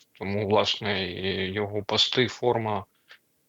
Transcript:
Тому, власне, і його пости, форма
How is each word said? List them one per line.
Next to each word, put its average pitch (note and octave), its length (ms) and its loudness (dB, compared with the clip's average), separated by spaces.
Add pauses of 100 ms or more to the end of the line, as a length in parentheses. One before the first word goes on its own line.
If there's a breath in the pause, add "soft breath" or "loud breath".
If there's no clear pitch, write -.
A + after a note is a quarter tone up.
(180)
Тому, G2+ 300 -2
власне, G2+ 600 2
і F#2 420 -2
його G#2 300 -2
пости, A2 460 2
форма A2 560 -2 (640 soft breath)